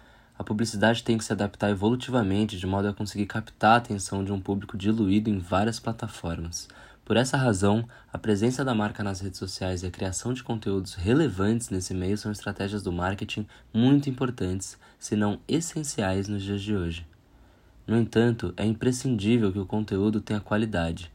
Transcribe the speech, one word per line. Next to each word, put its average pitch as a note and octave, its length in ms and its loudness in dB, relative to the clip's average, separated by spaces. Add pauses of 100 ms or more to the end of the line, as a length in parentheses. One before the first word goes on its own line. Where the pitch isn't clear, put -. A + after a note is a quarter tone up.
(380)
A F#2+ 60 -8
publicidade A2 580 2
tem A2+ 160 2
que G#2+ 60 -4
se - 80 -6
adaptar G#2 360 0
evolutivamente G#2 880 0
de F2+ 80 -6
modo G2 220 0
a G2+ 80 -2
conseguir G#2 320 -4
captar A2 460 2
a A#2 60 10
atenção G2+ 460 -4
de G2+ 60 -2
um G2 100 -2
público G2+ 380 -4
diluído G#2+ 500 2
em G2+ 120 0
várias G2 400 0
plataformas. E2+ 880 -8 (360)
Por G#2+ 120 2
essa B2+ 200 2
razão, A2 520 2 (240)
a G2+ 60 -6
presença A#2 460 2
da C3 80 0
marca G#2+ 300 -2
nas G2 160 -4
redes F#2+ 220 -8
sociais F#2 420 -4
e F#2 40 -4
a F2+ 40 -6
criação F#2+ 420 -4
de B2+ 120 -8
conteúdos G2 500 -2
relevantes A2 760 2
nesse F#2 220 -4
meio F#2 240 0
são G#2+ 140 -6
estratégias G2+ 540 -6
do F2+ 80 -2
marketing F#2+ 560 -4 (260)
muito C#3 340 6
importantes, A#2+ 680 -4 (180)
se - 200 -4
não G#2 320 2
essenciais A#2 800 -2
nos G2+ 160 -4
dias G2+ 180 -2
de G#2 140 0
hoje. E2+ 280 -2 (800)
No A2+ 120 0
entanto, A2+ 600 2
é - 80 -2
imprescindível A2+ 840 2
que G2 80 -2
o F#2 80 -4
conteúdo G#2 540 0
tenha G#2+ 180 -2
qualidade. G#2 760 -2